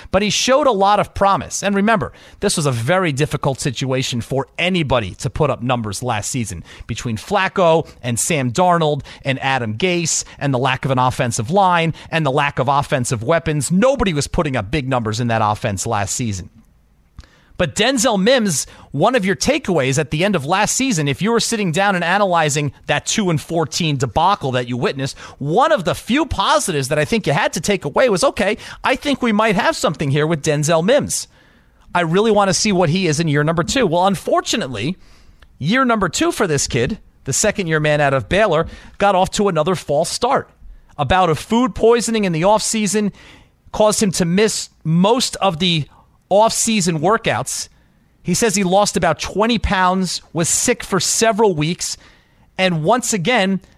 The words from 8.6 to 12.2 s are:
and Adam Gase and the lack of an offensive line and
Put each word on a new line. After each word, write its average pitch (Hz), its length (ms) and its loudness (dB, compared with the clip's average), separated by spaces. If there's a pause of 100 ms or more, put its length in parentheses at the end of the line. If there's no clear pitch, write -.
and 135 180 -4
Adam 120 360 -2
Gase 175 480 -2 (120)
and 139 160 -2
the 123 60 0
lack 131 240 0
of 135 80 -2
an 127 80 0
offensive 123 520 -2
line 175 420 2 (180)
and 160 140 -2